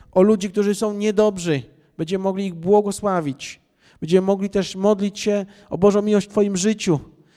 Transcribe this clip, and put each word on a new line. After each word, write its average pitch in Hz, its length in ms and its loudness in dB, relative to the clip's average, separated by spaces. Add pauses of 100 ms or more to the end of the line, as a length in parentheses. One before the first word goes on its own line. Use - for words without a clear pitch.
(120)
o 185 100 4
ludzi, 208 280 2
którzy 202 240 0
są 214 200 -4
niedobrzy. 196 680 0 (340)
Będziemy 185 280 -6
mogli 196 220 -4
ich 180 80 -8
błogosławić. 190 1080 -2 (400)
Będziemy 185 260 2
mogli 196 240 0
też 190 260 -2
modlić 202 440 0
się 202 260 -2 (240)
o 170 80 -6
Bożą 202 240 4
miłość 208 240 2
w - 40 -20
twoim 202 260 0
życiu. 190 440 0 (360)